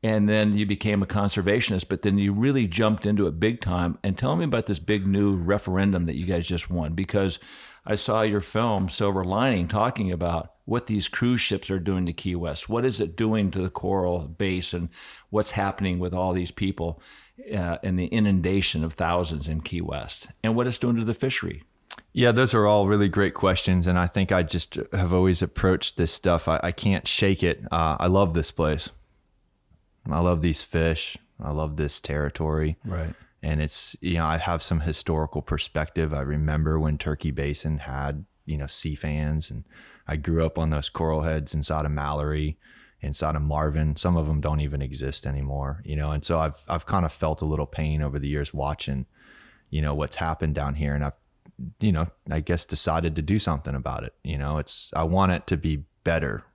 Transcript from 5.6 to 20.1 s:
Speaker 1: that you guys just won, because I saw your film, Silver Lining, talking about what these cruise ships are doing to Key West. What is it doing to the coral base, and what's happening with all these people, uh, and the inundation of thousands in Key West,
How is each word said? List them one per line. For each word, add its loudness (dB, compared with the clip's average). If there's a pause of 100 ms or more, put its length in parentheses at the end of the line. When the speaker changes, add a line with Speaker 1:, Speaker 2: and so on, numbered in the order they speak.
Speaker 1:
that -2
you -4
guys 0
just -4
won, -2
because 0 (460)
I -2
saw 2
your 2
film, 0
Silver 0
Lining, 2
talking 0
about -2 (120)
what -2
these 0
cruise 2
ships -2
are 0
doing 0
to -2
Key -4
West. -4
What 0
is 0
it -2
doing 2
to -2
the 0
coral 0
base, -2
and -4 (420)
what's 2
happening 0
with -2
all 0
these -2
people, -4 (500)
uh, -2
and 0
the 0
inundation 2
of -4
thousands -2
in -2
Key -6
West, -8 (140)